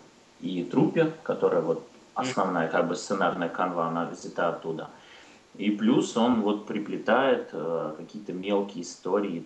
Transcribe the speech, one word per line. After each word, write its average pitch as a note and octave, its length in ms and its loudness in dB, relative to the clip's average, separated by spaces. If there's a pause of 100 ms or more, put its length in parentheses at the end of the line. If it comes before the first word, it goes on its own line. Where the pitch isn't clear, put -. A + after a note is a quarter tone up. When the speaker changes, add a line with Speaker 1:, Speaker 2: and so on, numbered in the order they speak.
(420)
Speaker 1:
и F2+ 220 -2
трупе, D#3+ 480 4 (120)
которая - 380 2
вот - 180 0 (380)
Speaker 2:
Мгм. B2+ 120 0
Speaker 1:
основная, F#2 380 0
как E2+ 200 2
бы - 80 0
сценарная F2 540 0
канва, F2 380 0
она E2 180 -2
взята E2+ 440 -2
оттуда. D#2+ 400 -6 (680)
И G2+ 140 0
плюс A2 460 2
он A#2 240 4
вот G#2 240 0
приплетает, B2 880 2
э, - 440 -4
какие-то - 360 -12
мелкие G2 500 -2
истории F#2 640 -2